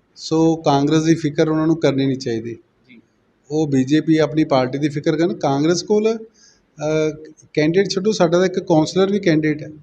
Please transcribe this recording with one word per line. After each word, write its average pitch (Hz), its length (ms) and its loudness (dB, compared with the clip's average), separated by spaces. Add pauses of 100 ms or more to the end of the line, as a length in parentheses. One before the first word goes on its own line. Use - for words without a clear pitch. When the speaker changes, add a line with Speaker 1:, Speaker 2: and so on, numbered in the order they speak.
(160)
Speaker 1:
ਸੋ 160 400 0
ਕਾਂਗਰਸ 156 460 2
ਦੀ 160 120 4
ਫਿਕਰ 151 340 0
ਉਹਨਾਂ 156 180 0
ਨੂੰ 165 100 2
ਕਰਨੀ 135 300 0
ਨਹੀਂ 131 120 -2
ਚਾਹੀਦੀ। 113 380 -6 (340)
Speaker 2:
ਜੀ। 117 100 -20 (500)
Speaker 1:
ਉਹ 156 160 -2
ਬੀਜੇਪੀ 147 500 2
ਆਪਣੀ 156 280 2
ਪਾਰਟੀ 135 340 0
ਦੀ 147 100 -2
ਫਿਕਰ 147 280 -2
ਕਰਨ। 170 180 0
ਕਾਂਗਰਸ 156 480 0
ਕੋਲ, 214 360 0
ਅਹ, 156 1120 -6 (220)
ਕੈਂਡੀਡੇਟ 165 360 0
ਛੱਡੋ, 196 220 -2
ਸਾਡਾ 175 260 2
ਤਾਂ 185 80 2
ਇੱਕ 185 140 -2
ਕਾਉਂਸਲਰ 180 520 2
ਵੀ 208 60 0
ਕੈਂਡੀਡੇਟ 156 440 0
ਹੈ - 60 -14 (140)